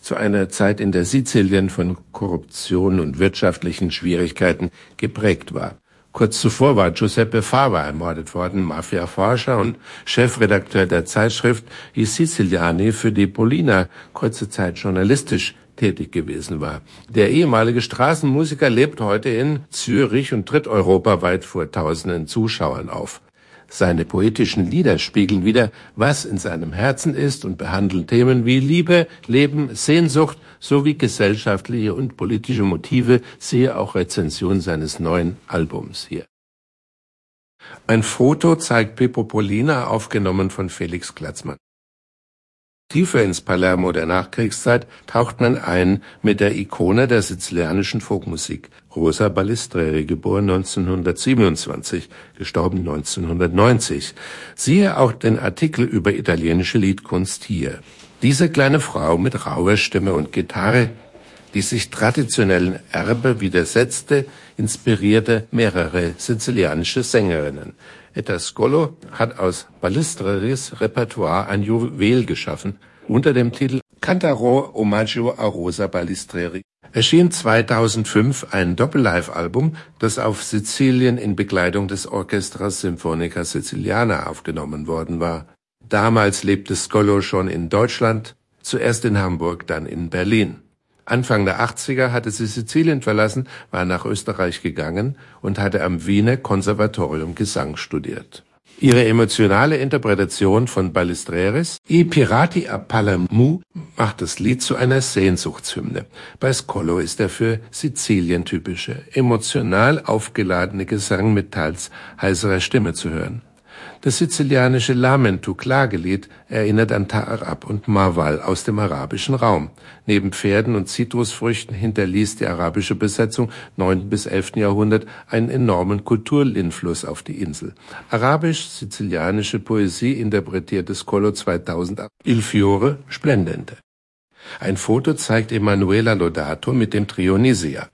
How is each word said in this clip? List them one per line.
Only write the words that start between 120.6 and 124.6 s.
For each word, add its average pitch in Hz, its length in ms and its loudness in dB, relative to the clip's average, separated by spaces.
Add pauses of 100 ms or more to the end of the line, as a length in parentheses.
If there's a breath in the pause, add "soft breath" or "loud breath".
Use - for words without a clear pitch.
und 95 140 -2
Zitrusfrüchten 113 840 -4
hinterließ 104 640 0
die - 100 -4
arabische 87 480 -2
Besetzung 110 560 0 (260 loud breath)
neunten 95 320 0
bis 104 160 -2
elften - 340 -4
Jahrhundert 107 480 2 (220 loud breath)